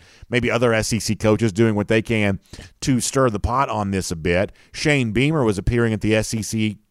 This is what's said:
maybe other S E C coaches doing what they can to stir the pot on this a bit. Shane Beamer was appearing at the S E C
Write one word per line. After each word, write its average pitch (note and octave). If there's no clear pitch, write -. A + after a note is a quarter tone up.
maybe A#2+
other A#2
S A2
E A2+
C G2+
coaches G#2+
doing A2
what G#2
they A2+
can G#2
to C3
stir C3
the G#2
pot C3
on G#2
this F#2+
a F2
bit. F2
Shane C3+
Beamer C#3
was G#2
appearing A#2
at G2+
the G#2+
S A2
E A2+
C G#2+